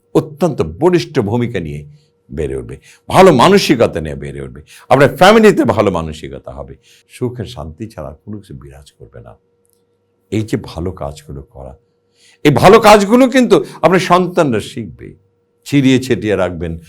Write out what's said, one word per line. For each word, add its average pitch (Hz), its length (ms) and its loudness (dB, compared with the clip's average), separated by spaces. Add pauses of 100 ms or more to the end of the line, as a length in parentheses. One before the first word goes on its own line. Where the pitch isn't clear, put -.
(140)
অত্যন্ত 151 480 -2
বলিষ্ঠ 143 580 -2
ভূমিকা 107 400 -4
নিয়ে 73 260 -12 (460)
বেড়ে 67 240 -8
উঠবে, 64 200 -14 (320)
ভালো 180 240 6
মানসিকতা 127 680 2
নিয়ে 76 140 -8
বেড়ে 69 280 -12
উঠবে, 64 200 -18 (260)
আপনার 135 280 4
ফ্যামিলিতে 214 480 6
ভালো 101 260 0
মানসিকতা 78 600 -10
হবে। 67 260 -16 (320)
সুখের 123 360 -8
শান্তি 80 440 -16
ছাড়া 78 360 -16
কোনো 104 140 -14
কিছু 92 160 -20
বিরাজ 69 380 -20
করবে 62 280 -20
না। 57 160 -20 (960)
এই 107 120 -4
যে 107 200 -8
ভালো 90 300 -10
কাজগুলো 71 500 -14
করা, 67 360 -20 (640)
এই 147 80 4
ভালো 160 300 6
কাজগুলো 214 480 4
কিন্তু 226 360 2 (180)
আপনার 175 180 2
সন্তানরা 175 600 0
শিখবে। - 540 -14 (500)
ছিড়িয়ে 131 380 2
ছেটিয়ে 107 340 -2
রাখবেন, 85 420 -4 (100)